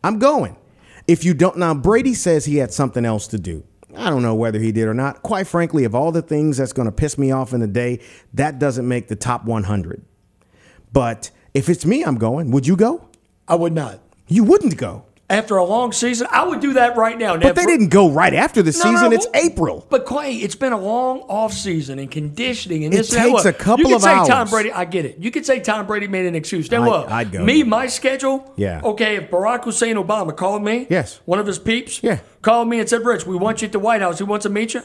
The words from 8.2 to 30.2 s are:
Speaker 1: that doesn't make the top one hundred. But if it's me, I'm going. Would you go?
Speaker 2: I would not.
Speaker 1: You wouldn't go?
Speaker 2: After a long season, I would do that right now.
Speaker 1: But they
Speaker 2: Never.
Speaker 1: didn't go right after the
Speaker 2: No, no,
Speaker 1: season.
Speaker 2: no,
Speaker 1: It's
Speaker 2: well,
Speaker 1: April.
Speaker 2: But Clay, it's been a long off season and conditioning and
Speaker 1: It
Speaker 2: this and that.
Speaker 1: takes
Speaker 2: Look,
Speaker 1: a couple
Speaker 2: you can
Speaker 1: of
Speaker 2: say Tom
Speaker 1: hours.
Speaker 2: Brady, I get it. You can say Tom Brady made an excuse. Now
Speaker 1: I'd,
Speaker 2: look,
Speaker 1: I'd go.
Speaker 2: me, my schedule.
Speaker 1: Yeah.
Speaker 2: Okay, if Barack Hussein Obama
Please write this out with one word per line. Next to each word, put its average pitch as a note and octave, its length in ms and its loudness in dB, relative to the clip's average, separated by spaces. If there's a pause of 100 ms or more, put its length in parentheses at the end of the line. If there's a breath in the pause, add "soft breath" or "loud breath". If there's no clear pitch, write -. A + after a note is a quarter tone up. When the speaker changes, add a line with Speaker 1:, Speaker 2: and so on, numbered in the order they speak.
Speaker 1:
that C#3 260 -2
doesn't B2+ 300 -2
make B2 200 -4
the A2 80 -6
top A#2+ 280 -4
one A2 200 -2
hundred. F#2+ 360 -4 (920 soft breath)
But A#2 380 0 (240 soft breath)
if C3+ 140 0
it's F3 180 0
me, C4 160 2
I'm C#3 140 -2
going. A#2+ 340 -2
Would B2+ 160 0
you F3+ 100 2
go? A#3 300 0 (420)
Speaker 2:
I E3 60 0
would E3+ 180 2
not. C#3+ 280 -6 (280)
Speaker 1:
You G#3 160 4
wouldn't C4+ 320 4
go? G#2 280 -8 (260)
Speaker 2:
After G#3+ 260 0
a F#3 80 4
long A3 280 0
season, A#3+ 380 -2
I C#4 160 2
would D#4 140 -2
do C#4 140 0
that A#3+ 200 4
right A#3 220 0
now. A3 220 -2
Speaker 1:
But F3 180 6
they F4 60 2
Speaker 2:
Never. E4+ 160 2
Speaker 1:
didn't G#3 100 4
go F#3+ 220 6
right D3 240 4
after D#3+ 280 2
the D#3+ 80 2
Speaker 2:
No, C4+ 200 2
no, A#3 60 4
Speaker 1:
season. A3+ 140 6
Speaker 2:
no, A#3 60 6
Speaker 1:
It's F#4+ 160 0
Speaker 2:
well, D4 140 2
Speaker 1:
April. D#3 420 -4
Speaker 2:
But - 160 0
Clay, C4+ 300 -4
it's A3 220 -6
been C4 180 -2
a G#3 40 -2
long B3 420 -2
off G#3+ 340 -4
season D#3 440 -4
and C3+ 120 -10
conditioning D#3+ 720 -6
and D3+ 80 -4
Speaker 1:
It G3 60 4
Speaker 2:
this A3 160 0
and A#3+ 40 2
that. A3+ 140 4
Speaker 1:
takes G#3+ 140 4
Speaker 2:
Look, F3 80 4
Speaker 1:
a - 40 -14
couple A3+ 260 2
Speaker 2:
you - 20 6
can B3+ 80 6
Speaker 1:
of G#3+ 80 4
Speaker 2:
say - 120 6
Tom - 160 6
Speaker 1:
hours. A#3+ 200 2
Speaker 2:
Brady, G#3+ 220 0
I F3+ 120 -4
get E3 220 -4
it. - 140 -12
You G#3 100 -6
can D4 120 -6
say C4 180 0
Tom G#3+ 260 -4
Brady G#3 200 -4
made F#3+ 200 -2
an E3+ 80 -2
excuse. D#3+ 360 -4
Now A#3 120 2
Speaker 1:
I'd, A#3+ 40 4
Speaker 2:
look, E3+ 240 0
Speaker 1:
I'd A2 220 -4
go. G2 120 -2
Speaker 2:
me, C#4+ 180 6
my A#3+ 240 0
schedule. C4+ 720 -2
Speaker 1:
Yeah. G3 280 -4
Speaker 2:
Okay, G#3+ 320 0
if E3 140 -8
Barack A3+ 340 0
Hussein A3+ 320 -2
Obama F#3 400 -2